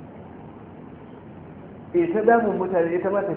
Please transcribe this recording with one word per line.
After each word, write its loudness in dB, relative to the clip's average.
Eh, 2
ta 2
damun 6
mutane, 2
ita 2
ma 2
ta, 0